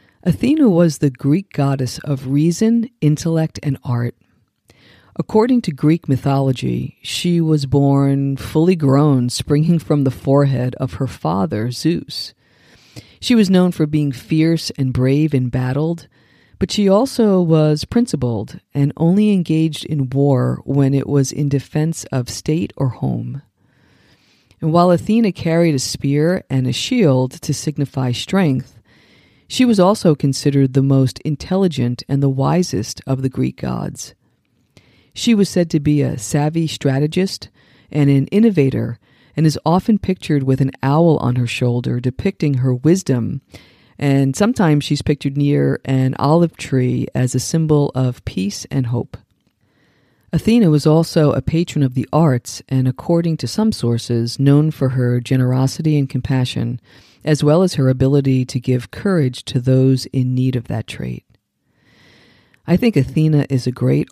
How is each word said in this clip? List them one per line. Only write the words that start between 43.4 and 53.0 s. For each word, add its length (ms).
And 380
sometimes 480
she's 160
pictured 340
near 480
an 340
olive 380
tree 580
as 220
a 60
symbol 520
of 300
peace 480
and 140
hope. 320
Athena 380
was 180
also 460
a 80
patron 420
of 100
the 200
arts 560
and, 180
according 480